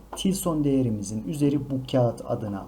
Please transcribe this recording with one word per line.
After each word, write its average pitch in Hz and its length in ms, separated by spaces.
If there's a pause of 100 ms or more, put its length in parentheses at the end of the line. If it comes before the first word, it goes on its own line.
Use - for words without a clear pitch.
(160)
Tilson 175 480
değerimizin 110 640
üzeri 143 320
bu 135 160 (160)
kağıt 120 360
adına 101 400